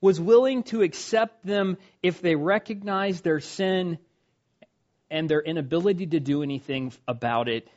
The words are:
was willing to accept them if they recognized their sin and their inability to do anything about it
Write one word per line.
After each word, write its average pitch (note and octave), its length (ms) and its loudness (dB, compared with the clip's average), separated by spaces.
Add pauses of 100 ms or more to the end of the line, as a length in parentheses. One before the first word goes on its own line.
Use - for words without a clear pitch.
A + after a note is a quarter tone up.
was F#3 180 4
willing A#3+ 440 6
to A3+ 180 -2
accept A3 640 0
them G3 320 0 (240)
if F3+ 200 0
they F3 140 2
recognized G3 880 -2
their D#3 160 2
sin F#3 600 -2 (1120)
and D#3 180 -4
their D3+ 120 2
inability E3+ 680 -2
to D#3+ 120 0
do C#3+ 220 -2
anything C3+ 500 -6 (160)
about A#2 400 -2
it A2+ 300 -4